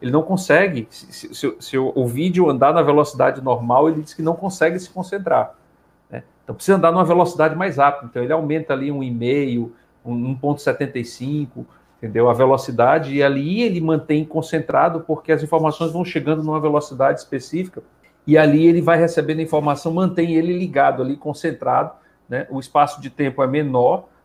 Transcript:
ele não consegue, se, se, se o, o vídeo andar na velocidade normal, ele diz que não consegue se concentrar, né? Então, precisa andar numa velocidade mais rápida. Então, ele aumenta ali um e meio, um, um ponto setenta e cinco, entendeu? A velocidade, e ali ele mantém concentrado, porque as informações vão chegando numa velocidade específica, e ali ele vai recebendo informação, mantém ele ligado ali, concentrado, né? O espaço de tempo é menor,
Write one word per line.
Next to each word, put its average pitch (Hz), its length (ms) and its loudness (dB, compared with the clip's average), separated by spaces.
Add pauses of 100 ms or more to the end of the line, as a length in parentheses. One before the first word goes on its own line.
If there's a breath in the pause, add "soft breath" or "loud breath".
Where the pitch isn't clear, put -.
ele 123 80 -6
não 151 140 2
consegue, 165 680 0
se, - 440 -20
se, - 260 -4
se - 180 -8
o, 131 160 0
o 127 140 0
vídeo 170 420 2
andar 135 240 4
na 170 80 2
velocidade 139 600 2
normal, 123 480 2
ele 156 120 -2
diz 151 120 -14
que - 80 -10
não 160 140 0
consegue 180 440 -2
se - 100 -14
concentrar, 185 640 -2 (560)
né? 120 140 -12 (200)
Então, - 120 -12
precisa 196 220 2
andar 165 140 4
numa 175 140 2
velocidade 165 500 2
mais 180 220 -4
rápida. 139 320 2
Então, 123 140 -6
ele 131 100 -2
aumenta 156 400 -2
ali 135 180 -4
um 139 120 -6
e 127 80 -6
meio, 120 640 -2 (280 soft breath)
um, 120 100 -8
um 123 220 -4
ponto 143 240 -2
setenta 139 380 -4
e 120 80 -6
cinco, 139 600 -8 (380 soft breath)
entendeu? 113 260 2
A 117 40 4
velocidade, 135 800 2
e 143 80 2
ali 143 380 0
ele 202 180 0
mantém 160 460 0
concentrado, 160 800 0
porque 156 240 -2
as 147 100 2
informações 156 520 0
vão 175 100 -4
chegando 156 400 -4
numa 156 160 -2
velocidade 147 640 0
específica, 156 600 -8 (460 soft breath)
e 151 100 8
ali 156 300 6
ele 170 140 6
vai 165 160 4
recebendo 160 440 0
informação, 151 520 -2
mantém 175 420 0
ele 165 220 0
ligado 139 440 0
ali, 131 140 -4
concentrado, 147 800 -4 (340 soft breath)
né? 127 220 -6
O 135 100 -8
espaço 143 420 -2
de 139 80 -12
tempo 139 320 -4
é 131 60 2
menor, 139 600 0 (160 soft breath)